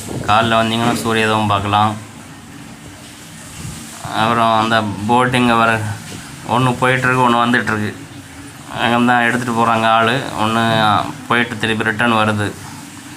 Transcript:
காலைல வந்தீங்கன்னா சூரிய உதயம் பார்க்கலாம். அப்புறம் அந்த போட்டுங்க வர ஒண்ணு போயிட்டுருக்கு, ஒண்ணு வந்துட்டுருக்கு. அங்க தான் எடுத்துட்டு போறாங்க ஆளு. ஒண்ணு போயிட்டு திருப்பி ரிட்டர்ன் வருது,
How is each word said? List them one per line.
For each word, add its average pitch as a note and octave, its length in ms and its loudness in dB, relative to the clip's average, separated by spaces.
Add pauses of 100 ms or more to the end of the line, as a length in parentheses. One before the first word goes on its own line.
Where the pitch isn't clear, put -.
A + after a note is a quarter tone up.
(300)
காலைல A2+ 320 4
வந்தீங்கன்னா A#2 420 0
சூரிய A2 240 2
உதயம் G#2+ 260 2
பார்க்கலாம். G#2 380 2 (2250)
அப்புறம் A2+ 400 4
அந்த A2+ 140 2 (340)
போட்டுங்க B2 500 4
வர A2+ 100 4 (840)
ஒண்ணு B2 260 2
போயிட்டுருக்கு, B2+ 480 2
ஒண்ணு A#2+ 160 4
வந்துட்டுருக்கு. A2 480 0 (880)
அங்க A#2+ 320 2
தான் A#2+ 160 4
எடுத்துட்டு A#2+ 320 -2
போறாங்க A2+ 260 2 (140)
ஆளு. A2+ 180 2 (240)
ஒண்ணு A2+ 200 0 (680)
போயிட்டு A#2 320 0
திருப்பி A2 260 0
ரிட்டர்ன் A2+ 340 2
வருது, G#2 260 0 (680)